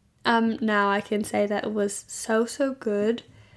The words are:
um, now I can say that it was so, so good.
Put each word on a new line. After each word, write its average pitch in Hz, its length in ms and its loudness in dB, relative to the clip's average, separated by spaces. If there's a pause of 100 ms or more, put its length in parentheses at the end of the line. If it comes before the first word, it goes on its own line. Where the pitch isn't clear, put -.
(240)
um, 226 360 2
now 208 300 2
I 202 100 2
can 208 240 -2
say 208 220 0
that 208 180 -2
it 214 80 -4
was 202 340 -2
so, 226 380 0
so 269 300 -2
good. 214 480 0 (340)